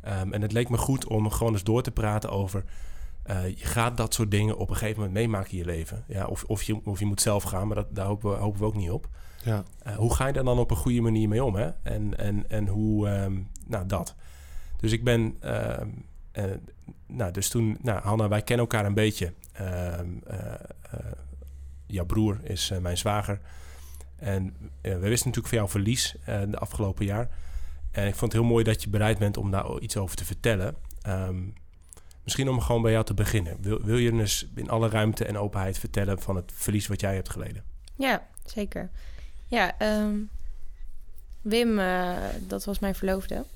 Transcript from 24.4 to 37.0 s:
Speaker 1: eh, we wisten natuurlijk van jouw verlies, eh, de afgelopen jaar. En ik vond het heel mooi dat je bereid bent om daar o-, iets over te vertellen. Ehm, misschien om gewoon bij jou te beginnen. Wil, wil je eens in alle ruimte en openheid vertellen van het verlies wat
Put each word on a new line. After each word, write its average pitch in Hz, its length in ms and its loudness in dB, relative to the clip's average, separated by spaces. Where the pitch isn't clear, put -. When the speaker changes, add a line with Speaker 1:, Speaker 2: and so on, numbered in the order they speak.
Speaker 1:
eh, - 120 -2
we 92 160 0
wisten 117 200 4
natuurlijk 117 200 -2
van 117 100 4
jouw 101 100 2
verlies, 110 560 2
eh, 107 160 -2
de - 80 -2
afgelopen - 460 -2
jaar. 104 240 0
En 101 80 2
ik 101 80 2
vond 120 180 0
het 113 80 4
heel 117 100 6
mooi 117 140 6
dat 110 180 2
je - 60 -4
bereid 107 300 4
bent 104 180 2
om 101 140 0
daar 95 200 0
o-, - 100 -4
iets - 160 -4
over 98 200 -2
te - 80 -4
vertellen. 107 500 0
Ehm, 92 340 -2
misschien - 240 0
om 127 120 2
gewoon 117 220 4
bij 113 100 6
jou 113 120 6
te - 100 -2
beginnen. 95 460 2
Wil, 104 220 0
wil 110 140 2
je 120 160 6
eens 110 420 2
in 117 160 -6
alle 113 180 2
ruimte 107 360 4
en 104 140 -2
openheid 101 400 0
vertellen 101 420 0
van 95 160 -2
het 92 180 -4
verlies 104 320 0
wat 101 140 -2